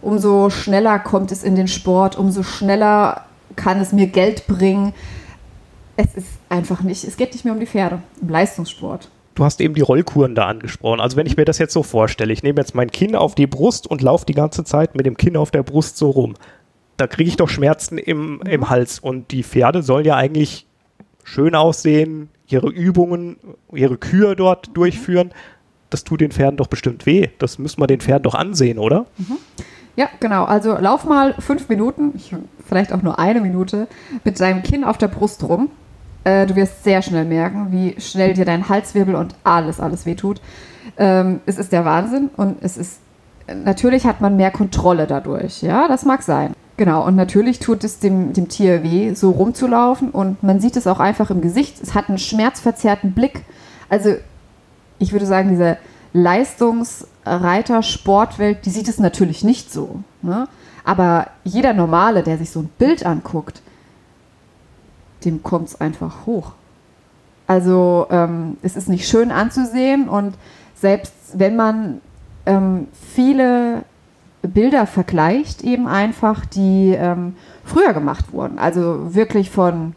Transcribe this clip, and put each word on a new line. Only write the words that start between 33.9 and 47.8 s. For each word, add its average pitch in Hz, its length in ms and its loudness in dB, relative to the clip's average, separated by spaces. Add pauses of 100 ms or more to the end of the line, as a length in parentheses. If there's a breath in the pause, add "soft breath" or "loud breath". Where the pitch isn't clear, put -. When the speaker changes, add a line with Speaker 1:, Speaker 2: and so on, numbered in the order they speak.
Speaker 1:
mit 202 160 -2
deinem 185 240 0
Kinn 277 220 0
auf 220 120 0
der 208 120 0
Brust - 340 -4
rum. 208 260 0 (540)
Äh, 190 220 4
du 190 100 -2
wirst 196 300 0
sehr 190 160 4
schnell 165 240 -2
merken, 175 460 -2
wie 185 280 -2
schnell 190 340 0
dir 185 120 2
dein 175 240 -2
Halswirbel 196 460 0
und 175 280 -4
alles, 170 380 0
alles 156 240 -6
wehtut. 190 340 -4 (580 loud breath)
Ähm, 185 480 2
es 190 120 -4
ist 196 160 -4
der 170 100 2
Wahnsinn 226 540 0
und 196 240 -2
es 185 160 -6
ist, - 220 -12 (640)
natürlich 247 420 2
hat 226 160 0
man 202 160 4
mehr 190 140 4
Kontrolle 180 560 0
dadurch. - 540 -6
Ja, 285 280 2
das 262 160 0
mag 262 180 0
sein. 143 300 -2 (240)
Genau, 165 280 2
und 190 120 4
natürlich 208 420 2
tut 226 240 -2